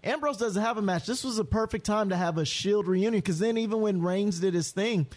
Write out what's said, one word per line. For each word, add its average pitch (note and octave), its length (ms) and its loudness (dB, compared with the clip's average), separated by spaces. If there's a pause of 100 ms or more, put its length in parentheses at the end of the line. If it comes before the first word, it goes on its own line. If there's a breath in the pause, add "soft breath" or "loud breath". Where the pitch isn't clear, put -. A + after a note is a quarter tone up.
Ambrose C#4+ 320 -2
doesn't G#3 240 0
have A3 180 0
a G#3+ 40 -2
match. F#3 240 0
This A#3 160 -4
was A#3+ 160 -2
a G#3+ 60 0
perfect A3 420 -2
time G#3 220 2
to F#3 80 0
have F3 200 0
a D#3+ 80 0
Shield F#3+ 440 0
reunion, F#3+ 340 2
'cause E3 160 0
then A3+ 180 0
even A3 240 0
when G3 220 2
Reigns F#3 380 0
did F#3+ 120 2
his E3+ 200 -2
thing, G3 340 0 (100)